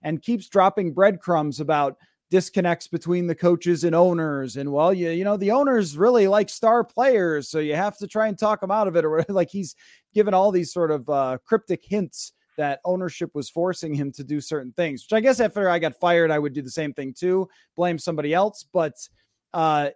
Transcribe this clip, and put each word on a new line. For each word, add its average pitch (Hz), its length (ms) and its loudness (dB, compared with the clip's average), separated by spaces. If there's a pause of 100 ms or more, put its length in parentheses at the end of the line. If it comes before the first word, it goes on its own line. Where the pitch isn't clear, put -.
and 156 180 -6
keeps 233 260 -4
dropping 190 460 2
breadcrumbs 175 640 2
about 147 380 0 (320)
disconnects 175 580 0
between 175 400 -2
the 160 80 -2
coaches 175 480 0
and 165 120 2
owners. 156 600 2
And, 143 140 -6
well, 160 220 4
you, 175 160 -2
you 170 140 -2
know, 208 140 0
the 196 140 0
owners 233 460 2
really 214 300 4
like 208 220 2
star 233 340 2
players, 202 640 0
so 160 80 -4
you 151 180 -2
have 196 220 -4
to 196 100 -12
try 220 200 -2
and 208 100 -6
talk 214 240 0
'em 185 100 -4
out 208 160 2
of 165 80 -2
it. 165 80 4
Or 156 220 0
<laughs> - 40 -10
like, 190 200 0
he's 190 260 -8 (380)
given 202 220 4
all 196 160 4
these 175 200 -2
sort 165 200 0
of, 143 180 -4
uh, 131 360 0
cryptic - 380 -2
hints - 500 -6 (240)
that 143 280 -2
ownership 180 480 -4
was 143 160 -8
forcing 170 440 -4
him 139 200 -4
to 143 100 -14
do 147 160 -6
certain 135 320 -8
things, 147 320 -4
which 220 140 0
I - 20 2
guess 247 200 2
after 208 300 0
I 175 100 2
got 156 200 -4
fired, 170 320 4
I 151 80 0
would 147 140 -2
do 143 80 -8
the 127 80 -10
same 151 240 -6
thing 135 200 -10
too, 185 360 -2 (260)
blame 170 220 -2
somebody 151 360 -4
else. 196 380 0
But, 160 240 -2 (580)
uh, 156 420 0